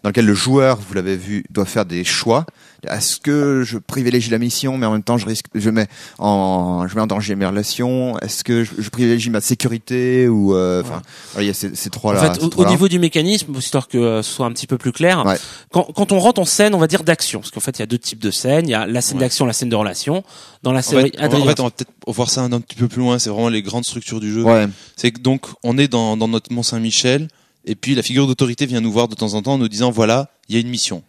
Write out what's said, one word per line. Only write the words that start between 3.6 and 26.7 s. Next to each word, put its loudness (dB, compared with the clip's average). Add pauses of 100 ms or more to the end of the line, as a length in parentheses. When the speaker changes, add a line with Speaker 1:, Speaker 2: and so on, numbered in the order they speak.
Speaker 1:
je -8
privilégie 0
la 2
mission, -2
mais 0
en 2
même 0
temps 0
je -4
risque, -6
je 0
mets 0 (300)
en, 0
je -8
mets 0
en 0
danger -2
mes 0
relations ? -2
Est-ce -8
que 2
je, -6
je -6
privilégie 2
ma 0
sécurité 0
ou, 4
euh, 0
enfin, -8
Speaker 2:
Ouais. -8 (320)
Speaker 1:
voilà, -2
il 0
y 0
a -4
ces, -8
ces -8
Speaker 2:
En -8
Speaker 1:
trois-là, 0
Speaker 2:
fait, 4
Speaker 1:
ces -6
Speaker 2:
au, 0
au 0
Speaker 1:
trois-là. 4
Speaker 2:
niveau 4
du 2
mécanisme, 0
histoire -4
que, -2
euh, 2
ce -6
soit -2
un -4
petit -10
peu -2
plus -4
clair, 2
Speaker 1:
Ouais. 2 (360)
Speaker 2:
quand, 2
quand 0
on 4
rentre 4
en 2
scène, 4
on 2
va 6
dire 0
d'action, 0
parce -14
qu'en -10
fait, -6
il -10
y -2
a -4
deux -2
types -10
de -2
scènes. 2
Il 0
y 2
a 0
la -2
scène -4
Speaker 3:
Ouais. 2
Speaker 2:
d'action, 0
la 0
scène -2
de 2
relation. -2 (400)
Dans 0
la 2
Speaker 3:
En -4
Speaker 2:
série 2
Speaker 3:
fait, -16
on -10
va, 0
en 0
Speaker 2:
Adrien. 4
Speaker 3:
fait, 2
on 2
va 0
peut-être -12 (160)
voir -2
ça -2
un, -2
un 0
petit -16
peu 2
plus -4
loin. 2
C'est -2
vraiment 0
les 0
grandes -6
structures -8
du -4
jeu. 0
Speaker 1:
Ouais. 6 (300)
Speaker 3:
C'est 0
que -16
donc, 0 (180)
on 0
est 4
dans, 0
dans 0
notre -4
Mont -4
Saint-Michel, 0 (360)